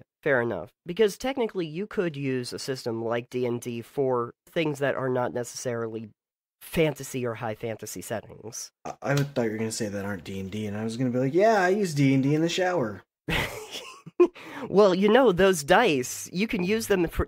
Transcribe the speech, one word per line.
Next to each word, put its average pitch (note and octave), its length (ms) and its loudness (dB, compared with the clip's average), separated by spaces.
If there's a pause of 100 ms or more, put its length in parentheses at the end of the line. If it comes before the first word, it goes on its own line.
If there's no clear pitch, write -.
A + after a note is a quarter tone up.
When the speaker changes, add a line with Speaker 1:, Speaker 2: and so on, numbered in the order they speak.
(220)
Speaker 1:
fair C3+ 200 2
enough. G#2 300 -4 (120)
Because F#3 320 0
technically A3+ 500 -4
you E3 200 -8
could F3 320 -2
use C3 340 -4
a - 60 -8
system A#2+ 440 -6
like A#2 280 -4
D B2+ 160 -2
and A#2+ 160 -2
D A#2 180 -8
for B2 540 -2 (120)
things D3+ 340 -2
that C#3 140 0
are C3 140 -2
not B2 240 0
necessarily A2+ 800 -6 (500)
fantasy C#3 640 -2
or A#2 100 -2
high A2 200 -6
fantasy G#2+ 480 -8
settings. - 680 -10 (140)
Speaker 2:
I, - 80 -10 (100)
I B2 140 0
thought C#3 280 0
you G#2+ 80 0
were A2 60 -6
gonna A2+ 140 -4
say A2 160 -6
that G2+ 160 -6
aren't G2 200 -8
D F#2+ 140 -10
and F#2+ 120 -8
D, G#2+ 160 -6
and G2+ 100 -6
I A2 80 -6
was A2+ 140 -6
gonna B2+ 120 0
be B2 80 -2
like, C3 160 0
"Yeah, G3+ 280 4
I F3+ 80 4
use F#3+ 240 0
D C#3 180 6
and C3+ 100 4
D C#3 120 2
in D#3+ 80 2
the E3+ 80 2
shower." E3 520 -2 (260)
Speaker 1:
<laughs> E3 60 -2 (1300)
Well, F#3+ 260 6
you G3 140 4
know, A#3 240 8
those F3+ 320 4
dice, F3 680 2
you F#3+ 140 0
can G3+ 160 -2
use A3 240 0
them F3+ 220 2
for, - 200 -2